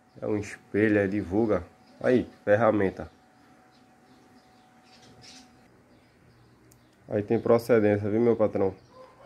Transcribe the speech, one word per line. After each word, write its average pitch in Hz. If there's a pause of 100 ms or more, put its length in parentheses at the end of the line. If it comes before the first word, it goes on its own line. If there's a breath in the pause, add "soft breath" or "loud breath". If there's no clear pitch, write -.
(220)
É 117
um 107
espelho, 104
é 101
de 101
Vulga. 95 (380)
Aí, 123 (180)
ferramenta. 104 (4000)
Aí 110
tem 110
procedência, 107
viu, 110
meu 117
patrão? 107 (520)